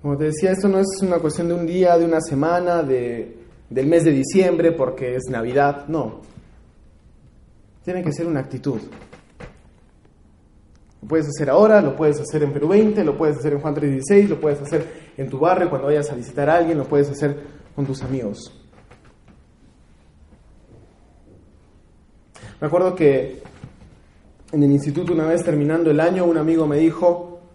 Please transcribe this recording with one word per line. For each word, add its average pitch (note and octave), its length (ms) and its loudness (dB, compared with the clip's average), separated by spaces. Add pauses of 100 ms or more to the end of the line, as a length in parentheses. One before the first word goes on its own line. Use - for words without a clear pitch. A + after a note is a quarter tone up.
Como C#3+ 140 -4
te D3+ 80 -2
decía, F#3 280 0
esto F#3+ 140 0
no F#3+ 120 4
es G3 80 2 (160)
una F3 160 0
cuestión E3 300 -2
de F3 60 0
un E3+ 120 -4
día, F3 320 4
de E3+ 80 4
una D#3+ 160 0
semana, E3+ 600 0
de, A#2+ 640 -4 (240)
del C3 180 -2
mes E3 160 4
de D#3 100 4
diciembre, E3 600 2
porque B2+ 420 -4
es B2+ 140 -4
Navidad. C3 600 0
No. D3 340 -6 (1600)
Tiene F3+ 180 -6
que D#3+ 100 -4
ser E3+ 140 -6
una D#3 140 -4
actitud. B2+ 400 -8 (2250)
Lo G#2+ 60 -18
puedes D3+ 200 -2
hacer C#3 220 -4
ahora, G#3 320 6
lo C#3 140 -2
puedes D3+ 220 0
hacer D3 240 -4
en C#3 100 -2
Perú D3 160 -2
veinte, G#3 360 4
lo C#3+ 120 -2
puedes D3+ 220 0
hacer C#3+ 140 -2
en C#3+ 80 -2
Juan D3+ 140 -4
tres D3 160 -2
dieciséis, F#3+ 400 4
lo D3 100 -2
puedes C#3+ 220 -2
hacer - 560 -6
en C3+ 100 -6
tu C3+ 100 -8
barrio F3 300 2
cuando C#3 200 -2
vayas C#3+ 220 0
a B2+ 40 -8
visitar C#3+ 340 -4
a E3 80 4
alguien, E3 220 2
lo C3+ 100 -4
puedes C#3+ 220 2
hacer C#3+ 280 -4 (360)
con C#3+ 100 -4
tus C3+ 180 -6
amigos. B2 540 -8 (4000)
Me D3+ 80 -8
acuerdo F3+ 280 0
que C#3 480 0 (1120)
en D3 100 0
el C#3+ 80 4
instituto, D3 420 0
una D#3+ 140 0
vez E3+ 160 0
terminando D#3 480 0
el D3 100 4
año, F3+ 240 2
un E3 120 2
amigo D#3+ 300 2
me D3 100 0
dijo E3 640 0 (140)